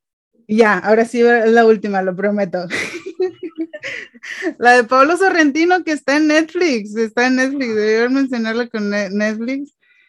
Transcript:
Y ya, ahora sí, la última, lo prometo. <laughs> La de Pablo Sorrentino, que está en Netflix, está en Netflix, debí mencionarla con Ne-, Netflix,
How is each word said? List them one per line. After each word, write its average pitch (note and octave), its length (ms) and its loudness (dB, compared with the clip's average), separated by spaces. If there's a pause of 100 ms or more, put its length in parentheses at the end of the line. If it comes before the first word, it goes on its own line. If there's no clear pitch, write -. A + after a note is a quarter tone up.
(460)
Y G#3+ 120 -2
ya, G#3 220 4
ahora A3 260 2
sí, A#3 180 -2
la A#3 420 4
última, G#3 360 2
lo F#3 140 -4
prometo. F#3+ 520 -4
<laughs> E4+ 1900 -10
La A#3+ 160 4
de B3 100 6
Pablo C4+ 340 2
Sorrentino, E4+ 680 2
que E4 80 -4
está C#4+ 260 -2
en D#4 100 2
Netflix, D4+ 680 0
está A3+ 320 0
en B3+ 100 0
Netflix, C4 380 -2
debí A3 380 0
mencionarla A#3+ 560 -2
con G#3 200 -4
Ne-, G3+ 200 -4
Netflix, A3 680 -4 (320)